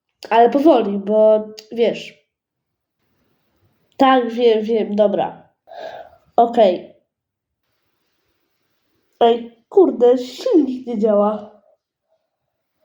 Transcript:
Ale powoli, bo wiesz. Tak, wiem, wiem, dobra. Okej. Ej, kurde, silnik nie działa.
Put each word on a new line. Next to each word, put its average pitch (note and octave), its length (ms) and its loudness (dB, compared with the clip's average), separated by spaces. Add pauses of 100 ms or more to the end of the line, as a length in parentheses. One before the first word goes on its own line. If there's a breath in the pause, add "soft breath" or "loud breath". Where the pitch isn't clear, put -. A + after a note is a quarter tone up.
(300)
Ale A#3 200 4
powoli, B3 480 2
bo G#3+ 500 0 (240)
wiesz. - 560 -6 (1700)
Tak, C4 340 2
wiem, A3+ 320 0
wiem, G#3 340 -4
dobra. F3+ 520 -2 (880 loud breath)
Okej. G#3+ 580 0 (2250)
Ej, A#3 480 -2
kurde, B3 500 2
silnik C4 680 -2
nie A#3 120 -8
działa. G#3 640 -2 (1200)